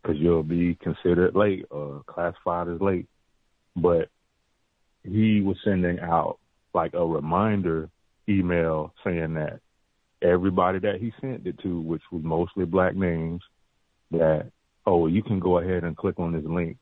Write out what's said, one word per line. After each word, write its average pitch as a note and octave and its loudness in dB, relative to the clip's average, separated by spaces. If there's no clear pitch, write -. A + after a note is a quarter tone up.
'cause D#2+ 0
you'll E2 4
be E2+ 0
considered F2+ 2
late G2 2
or C#2+ -10
classified F2 -4
as E2+ -6
late. F#2+ -2
But E2+ 2
he G#2+ 2
was G2 0
sending F2+ 2
out, E2+ 0
like, E2 0
a E2+ 2
reminder E2 0
email E2+ 0
saying E2 -2
that D#2 -6
everybody F2+ 2
that G2 -4
he A#2 -6
sent C3 -8
it F2+ -6
to, F2 -4
which D#2+ -6
was E2 -6
mostly E2+ -2
black F#2 2
names, E2+ -2
that, D#2+ 0
"Oh, E2+ 4
you F#2+ 0
can G2 -2
go F2+ 2
ahead F2 -2
and E2 -6
click F#2+ -4
on E2+ -2
this D#2 -4
link." E2 -4